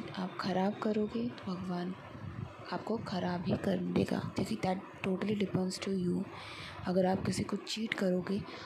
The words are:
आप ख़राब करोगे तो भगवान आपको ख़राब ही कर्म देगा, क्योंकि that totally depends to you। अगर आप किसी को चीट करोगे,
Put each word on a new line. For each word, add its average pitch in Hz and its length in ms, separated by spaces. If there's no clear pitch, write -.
आप 185 180
ख़राब 190 420
करोगे 214 500
तो 196 240
भगवान 180 420
आपको 214 240
ख़राब 180 500
ही 196 100
कर्म 180 360
देगा, 190 260
क्योंकि - 360
that 185 220
totally 196 360
depends 185 360
to - 100
you। 180 160
अगर 185 200
आप 190 200
किसी 190 180
को 202 140
चीट - 360
करोगे, 185 480